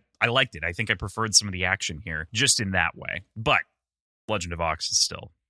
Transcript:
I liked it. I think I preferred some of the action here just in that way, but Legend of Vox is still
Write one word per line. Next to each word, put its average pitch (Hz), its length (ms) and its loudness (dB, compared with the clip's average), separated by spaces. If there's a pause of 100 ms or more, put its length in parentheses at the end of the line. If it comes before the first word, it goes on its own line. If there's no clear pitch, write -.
(200)
I 117 80 2
liked 131 260 2
it. 76 100 -8
I 85 80 -2
think 104 180 -4
I 113 40 2
preferred 110 400 -2
some 104 140 6
of 95 40 -4
the 92 120 -2
action 90 400 -2
here 80 280 -6
just 123 280 4
in 98 120 -2
that 87 240 2
way, - 280 -8 (120)
but 113 240 2 (680)
Legend 92 240 -2
of 82 80 -6
Vox 80 320 -2
is - 60 0
still - 340 -2 (180)